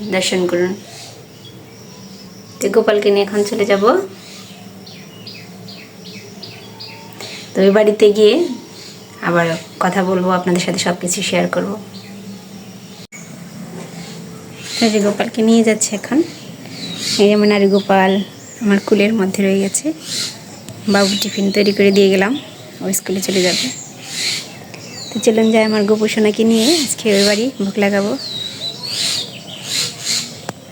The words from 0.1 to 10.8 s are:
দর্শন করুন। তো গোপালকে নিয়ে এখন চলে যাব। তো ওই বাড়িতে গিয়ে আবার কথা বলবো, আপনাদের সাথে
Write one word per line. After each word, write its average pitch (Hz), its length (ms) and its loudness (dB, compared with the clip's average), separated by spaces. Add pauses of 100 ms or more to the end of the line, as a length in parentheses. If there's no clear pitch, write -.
দর্শন 185 260 0 (100)
করুন। 180 220 0 (1900)
তো - 60 0 (100)
গোপালকে 214 400 4
নিয়ে 202 140 4
এখন 208 120 0 (100)
চলে 208 200 0
যাব। 196 140 4 (3750)
তো - 120 -4
ওই 196 120 8
বাড়িতে 214 300 6 (100)
গিয়ে 214 180 8 (960)
আবার 170 180 4 (360)
কথা 185 180 0 (100)
বলবো, 185 180 2 (100)
আপনাদের 180 280 0
সাথে 180 200 -2